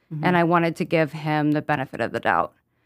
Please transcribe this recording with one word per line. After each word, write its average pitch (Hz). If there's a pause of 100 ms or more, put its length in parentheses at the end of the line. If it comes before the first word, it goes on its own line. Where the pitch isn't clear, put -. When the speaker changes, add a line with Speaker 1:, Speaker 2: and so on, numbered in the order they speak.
(140)
Speaker 1:
Mm-hmm. 151
Speaker 2:
And 180
I 170
wanted 170
to 175
give 160
him 151
the 151
benefit 135
of 110
the 113
doubt. 87 (320)